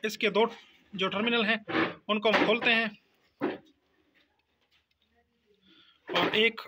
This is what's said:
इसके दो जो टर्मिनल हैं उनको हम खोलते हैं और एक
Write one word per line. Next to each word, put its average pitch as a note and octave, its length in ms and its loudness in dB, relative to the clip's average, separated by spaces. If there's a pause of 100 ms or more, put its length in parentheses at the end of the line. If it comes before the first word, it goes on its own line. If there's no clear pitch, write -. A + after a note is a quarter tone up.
इसके G#3+ 260 -2
दो G#3 160 4 (460)
जो F#3+ 160 -4
टर्मिनल A3+ 360 -2
हैं A3 140 0 (520)
उनको G#3+ 200 2
हम F#3+ 160 2
खोलते A#3 240 2
हैं A3+ 200 2 (3250)
और F3 280 2
एक A3+ 320 2